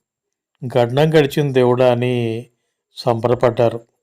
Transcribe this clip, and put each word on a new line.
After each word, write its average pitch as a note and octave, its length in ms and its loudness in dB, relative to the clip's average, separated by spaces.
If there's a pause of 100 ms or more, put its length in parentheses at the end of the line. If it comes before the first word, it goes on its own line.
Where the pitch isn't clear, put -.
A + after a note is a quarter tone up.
(760)
"గండం C3 360 0
గడిచిన C#3+ 380 0
దేవుడా" B2 400 2
అని A#2+ 540 -4 (500)
సంబరపడ్డారు. A#2 840 0 (240)